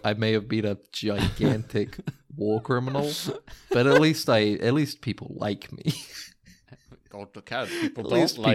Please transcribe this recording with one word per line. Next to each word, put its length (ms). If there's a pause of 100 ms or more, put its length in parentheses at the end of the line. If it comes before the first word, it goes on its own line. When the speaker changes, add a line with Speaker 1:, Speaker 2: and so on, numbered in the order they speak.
Speaker 1:
I 80
may 180
have 160
been 160
a 140 (160)
gigantic 1040 (180)
Speaker 2:
<laughs> 220
Speaker 1:
war 240
criminal, 500 (580)
but 180
at 120
least 300
I, 240
at 200
least 280
people 360
like 360
me." 140
<laughs> 60 (1160)
Speaker 2:
Gul 180
Dukat, 400 (140)
people 240
Speaker 1:
At 40
Speaker 2:
don't 120
Speaker 1:
least 160
Speaker 2:
like 160